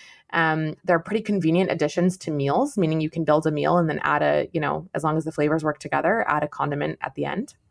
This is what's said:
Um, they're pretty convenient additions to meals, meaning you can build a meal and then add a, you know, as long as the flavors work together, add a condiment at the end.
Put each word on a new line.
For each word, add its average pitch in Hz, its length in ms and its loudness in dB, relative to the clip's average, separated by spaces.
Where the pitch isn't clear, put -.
Um, 156 500 0
they're 175 160 2
pretty 208 240 -2
convenient 185 480 2
additions 175 460 0
to - 140 -8
meals, 151 480 0
meaning 160 240 2
you 156 80 -2
can 165 140 -4
build 156 220 2
a 156 40 2
meal 151 260 0
and 170 140 4
then 147 120 -4
add 147 200 2
a, 147 320 2
you 165 80 0
know, 151 320 -4
as 151 100 -2
long 156 140 0
as 147 80 -4
the 160 60 -6
flavors 151 300 0
work 151 160 -2
together, 156 480 0
add 147 160 0
a 147 60 -2
condiment 147 540 -4
at 139 140 -8
the 143 100 -4
end. 170 280 -6